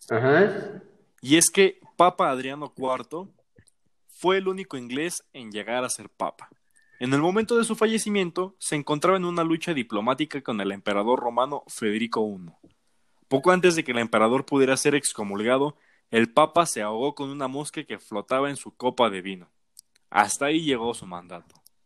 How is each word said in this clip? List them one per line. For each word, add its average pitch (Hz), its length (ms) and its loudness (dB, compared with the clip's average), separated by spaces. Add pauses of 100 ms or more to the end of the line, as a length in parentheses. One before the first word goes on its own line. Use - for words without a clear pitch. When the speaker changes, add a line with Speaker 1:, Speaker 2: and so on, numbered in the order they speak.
(100)
Speaker 1:
Ajá. 135 720 2 (400)
Speaker 2:
Y 135 140 4
es 165 140 6
que - 300 2 (160)
Papa 175 340 4
Adriano 135 440 -6
cuarto 135 540 -6 (800)
fue 185 300 0
el 190 100 -4
único 190 280 -6
inglés 131 560 -6
en 117 200 -16
llegar 110 320 -4
a 123 40 -4
ser 104 220 -10
papa. - 400 -8 (500)
En 127 140 -2
el 143 60 4
momento 208 360 2
de 226 80 2
su 226 120 -4
fallecimiento, 202 800 -2
se - 180 -4
encontraba 151 400 0
en 180 80 -2
una 175 200 -2
lucha 160 300 -2
diplomática 131 680 -4
con 110 180 -4
el 98 120 -2
emperador 104 480 2
romano 123 480 0
Federico 113 520 -2
uno. 95 380 -6 (720)
Poco 135 240 4
antes 180 220 4
de 160 100 0
que 127 80 -4
el 120 60 0
emperador 117 460 4
pudiera 135 320 2
ser 143 180 2
excomulgado, 120 840 -2 (340)
el 113 220 2
papa 156 340 4
se - 160 -4
ahogó 110 320 -4
con 139 160 -8
una 139 180 -6
mosca 143 360 -10
que 107 140 -10
flotaba 131 520 -4
en 139 60 -8
su - 200 -16
copa 131 340 2
de 95 120 -6
vino. 92 280 -12 (600)
Hasta 104 360 0
ahí 160 180 0
llegó 117 300 0
su 107 120 -16
mandato. 87 480 -16 (320)